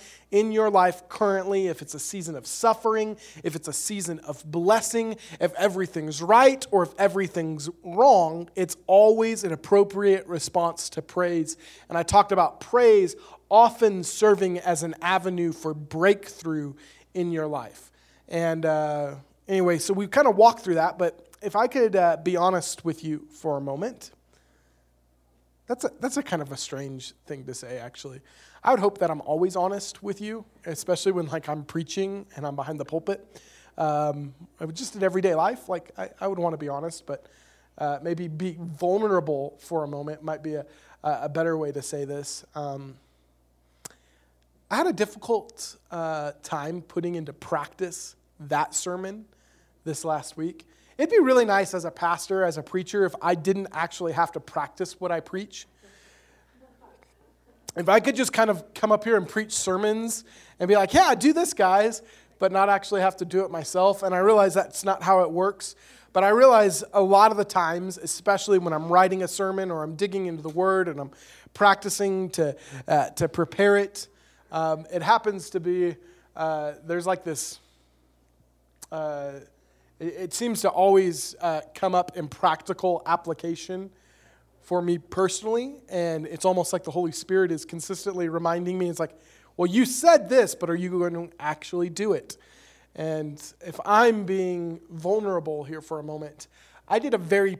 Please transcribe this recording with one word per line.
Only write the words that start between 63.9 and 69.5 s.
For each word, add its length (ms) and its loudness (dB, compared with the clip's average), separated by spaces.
And 100 0
I 60 0
realize 340 6
that's 300 -2
not 180 -2
how 200 6
it 100 2
works. 440 -4
But 100 4
I 60 6
realize 540 6
a 80 4
lot 300 8
of 60 -6
the 80 2
times, 520 -2
especially 600 0
when 120 -4
I'm 160 -4
writing 360 4
a 40 -4
sermon 440 -4